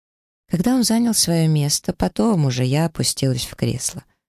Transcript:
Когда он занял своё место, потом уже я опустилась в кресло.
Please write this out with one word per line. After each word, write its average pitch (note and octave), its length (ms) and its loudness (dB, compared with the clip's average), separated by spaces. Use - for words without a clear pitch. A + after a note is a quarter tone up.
Когда F3+ 220 2
он B3+ 100 2
занял A3+ 300 2
своё E3 340 2
место, D3+ 460 0
потом F#3+ 500 0
уже B2+ 180 0
я C#3 220 2
опустилась C3 600 -2
в - 100 -14
кресло. - 480 -4